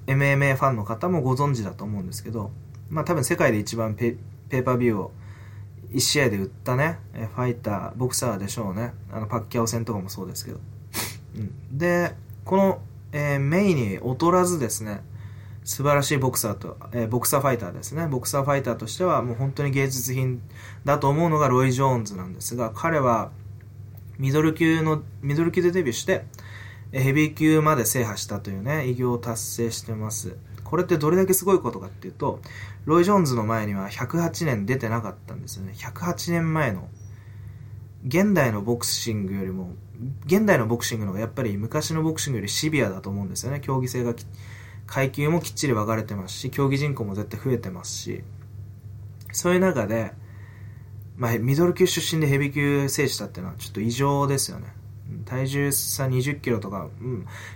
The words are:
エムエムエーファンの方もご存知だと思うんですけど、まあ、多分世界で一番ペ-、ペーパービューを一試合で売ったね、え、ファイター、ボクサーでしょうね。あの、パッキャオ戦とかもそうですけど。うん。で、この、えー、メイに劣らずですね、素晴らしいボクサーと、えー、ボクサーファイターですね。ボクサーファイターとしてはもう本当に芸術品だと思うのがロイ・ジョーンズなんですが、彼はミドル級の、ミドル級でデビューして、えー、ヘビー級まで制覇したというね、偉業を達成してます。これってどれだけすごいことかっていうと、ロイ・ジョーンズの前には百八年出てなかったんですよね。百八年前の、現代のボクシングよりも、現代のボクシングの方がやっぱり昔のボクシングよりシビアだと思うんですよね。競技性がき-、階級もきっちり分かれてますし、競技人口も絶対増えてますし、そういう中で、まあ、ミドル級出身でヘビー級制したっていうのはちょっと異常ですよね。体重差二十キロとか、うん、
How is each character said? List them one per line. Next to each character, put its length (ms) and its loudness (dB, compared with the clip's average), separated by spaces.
エ 80 2
ム 100 4
エ 100 6
ム 100 4
エ 80 6
ー 40 4
フ 60 2
ァ 80 4
ン 40 0
の 80 -2
方 240 -2
も 140 4
ご 140 2
存 200 2
知 80 -2
だ 80 -4
と 140 -10
思 160 -4
う 20 -8
ん 40 -8
で 60 -8
す 100 -10
け 80 -8
ど、 200 -6
ま 140 -2
あ、 20 -4
多 80 2
分 100 2
世 140 2
界 160 6
で 60 2
一 180 -4
番 180 0
ペ-、 220 0
ペ 100 2
ー 40 2
パ 100 4
ー 40 4
ビ 100 4
ュ 60 6
ー 60 0
を 120 -6
一 100 0
試 200 2
合 80 4
で 80 2
売 80 0
っ 20 -4
た 280 -4
ね、 240 0
え、 200 -6
フ 80 -4
ァ 80 2
イ 60 -2
タ 160 -4
ー、 240 -4
ボ 140 0
ク 60 -2
サ 180 0
ー 40 -2
で 100 -4
し 120 -6
ょ 120 -4
う 40 -6
ね。 180 -4
あ 80 -8
の、 80 -4
パ 100 -2
ッ 100 -4
キ 100 -4
ャ 40 4
オ 60 2
戦 180 -2
と 80 -4
か 60 -2
も 100 -6
そ 160 -8
う 20 -8
で 80 -10
す 100 -8
け 60 -10
ど。 80 -10
う 40 -6
ん。 380 -8
で、 380 4
こ 120 4
の、 240 4
え 260 2
ー、 20 2
メ 300 4
イ 60 6
に 280 2
劣 280 4
ら 140 8
ず 140 2
で 100 0
す 140 -4
ね、 180 -6
素 200 -4
晴 120 6
ら 80 6
し 80 -2
い 60 4
ボ 140 4
ク 80 -2
サ 120 0
ー 60 -4
と、 200 -10
え 140 0
ー、 20 -2
ボ 120 0
ク 80 0
サ 120 4
ー 20 4
フ 60 2
ァ 80 6
イ 20 0
タ 100 -6
ー 60 -8
で 100 -10
す 100 -10
ね。 140 -2
ボ 120 -2
ク 100 -4
サ 120 2
ー 20 -2
フ 80 2
ァ 80 4
イ 40 -2
タ 100 0
ー 40 -2
と 80 -8
し 120 -8
て 80 0
は 160 4
も 120 -4
う 20 -4
本 180 0
当 100 -2
に 80 0
芸 160 4
術 260 -2
品 280 0
だ 160 4
と 100 4
思 180 6
う 20 4
の 100 4
が 80 6
ロ 180 6
イ・ 60 4
ジ 100 0
ョ 100 6
ー 60 4
ン 80 -2
ズ 120 -8
な 80 -6
ん 80 -10
で 80 -12
す 140 -6
が、 160 -2
彼 280 0
は 320 4
ミ 120 2
ド 100 6
ル 120 4
級 280 4
の、 200 2
ミ 140 0
ド 80 4
ル 80 4
級 100 4
で 100 6
デ 100 2
ビ 100 2
ュ 20 -4
ー 20 -4
し 100 -6
て、 200 2
え 80 -2
ー、 20 2
ヘ 120 4
ビ 180 4
ー 20 -14
級 280 6
ま 140 6
で 100 4
制 180 2
覇 140 -2
し 80 -6
た 140 -6
と 100 -8
い 60 -4
う 80 -6
ね、 240 0
偉 80 0
業 180 2
を 40 2
達 240 -4
成 300 -2
し 100 -8
て 120 -8
ま 180 -4
す。 240 -8
こ 140 0
れ 60 4
っ 40 -2
て 100 6
ど 120 2
れ 80 6
だ 80 6
け 80 4
す 120 2
ご 80 6
い 60 8
こ 120 -2
と 80 -8
か 80 -10
っ 20 -12
て 180 -14
い 40 -8
う 20 -18
と、 260 -4
ロ 160 6
イ・ 20 6
ジ 80 6
ョ 40 8
ー 40 8
ン 60 6
ズ 100 2
の 80 2
前 220 2
に 80 -2
は 160 -4
百 300 -2
八 260 0
年 200 2
出 120 2
て 120 -2
な 120 0
か 100 -6
っ 40 -16
た 60 -12
ん 80 -10
で 60 -12
す 100 -12
よ 80 -8
ね。 120 -10
百 260 -10
八 280 -2
年 220 2
前 200 2
の、 160 -8
現 280 4
代 180 6
の 100 -2
ボ 160 0
ク 80 -6
シ 280 -2
ン 120 -2
グ 80 -4
よ 120 -2
り 60 -4
も、 240 -6
現 200 4
代 120 8
の 100 2
ボ 100 2
ク 80 -4
シ 100 -2
ン 40 -4
グ 60 -2
の 60 -2
方 40 -6
が 60 -4
や 60 -2
っ 40 -10
ぱ 120 -4
り 140 0
昔 340 -2
の 120 0
ボ 100 2
ク 60 -4
シ 100 -4
ン 40 -2
グ 60 -2
よ 40 -4
り 60 -4
シ 200 0
ビ 140 4
ア 60 2
だ 120 -6
と 80 -8
思 120 -4
う 40 -4
ん 40 -6
で 60 -8
す 100 -6
よ 60 -4
ね。 100 -4
競 200 0
技 60 -2
性 160 -2
が 100 0
き-、 120 -10
階 260 0
級 180 2
も 100 4
き 120 -4
っ 20 -14
ち 140 0
り 60 4
分 120 2
か 100 2
れ 80 0
て 120 -6
ま 120 -6
す 100 -10
し、 120 -6
競 200 2
技 80 2
人 160 0
口 120 -4
も 100 -4
絶 140 -4
対 100 -8
増 120 -2
え 60 4
て 120 -6
ま 160 -10
す 100 -8
し、 280 -8
そ 200 2
う 20 6
い 40 6
う 40 4
中 260 4
で、 240 -2
ま 140 0
あ、 80 2
ミ 180 2
ド 100 6
ル 80 4
級 140 6
出 280 0
身 60 2
で 60 4
ヘ 100 6
ビ 120 2
ー 40 -6
級 360 2
制 180 2
し 100 -2
た 80 -6
っ 40 -10
て 100 -12
い 40 -6
う 20 -6
の 60 -6
は 60 -12
ち 100 -10
ょ 40 -12
っ 20 -14
と 60 -4
異 120 0
常 360 2
で 120 2
す 120 -2
よ 80 -10
ね。 80 -12
体 220 -2
重 240 2
差 360 0
二 140 2
十 140 -2
キ 140 -4
ロ 100 2
と 100 -6
か、 200 -6
う 20 -8
ん、 240 -6